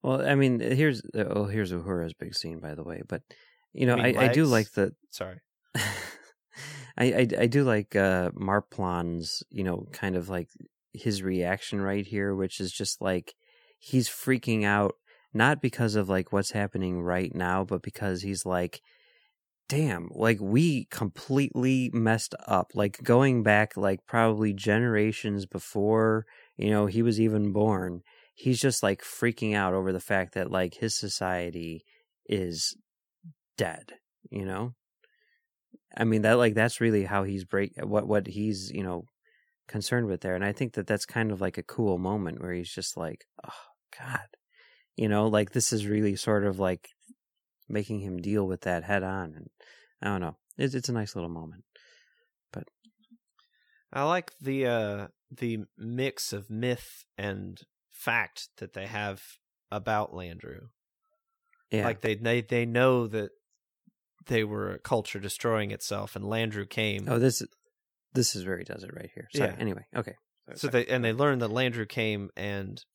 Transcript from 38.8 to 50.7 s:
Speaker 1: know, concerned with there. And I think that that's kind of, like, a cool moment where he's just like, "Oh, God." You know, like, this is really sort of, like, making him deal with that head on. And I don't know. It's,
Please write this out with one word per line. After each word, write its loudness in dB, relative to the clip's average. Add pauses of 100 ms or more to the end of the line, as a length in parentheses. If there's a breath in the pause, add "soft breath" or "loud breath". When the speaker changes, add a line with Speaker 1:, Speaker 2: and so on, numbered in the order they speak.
Speaker 1:
know, -6 (600)
concerned 0
with -2
there. 0
And 0
I 2
think -4
that -4
that's 0
kind -2
of, -4
like, -2
a -8
cool 0
moment -2
where -6
he's -6
just -8
like, -8 (180)
"Oh, -16 (460 loud breath)
God." -8 (680 soft breath)
You 0
know, 6
like, 4
this 2
is 0
really 2
sort 2
of, 0
like, -2 (760)
making -4
him -8
deal 0
with -4
that -2
head 0
on. -6
And -18 (520 soft breath)
I -4
don't -2
know. -6 (200)
It's, -2